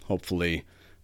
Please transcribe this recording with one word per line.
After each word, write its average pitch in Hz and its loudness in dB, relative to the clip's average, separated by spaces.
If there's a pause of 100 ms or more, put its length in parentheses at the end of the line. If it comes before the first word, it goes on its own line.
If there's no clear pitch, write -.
hopefully 87 0 (400)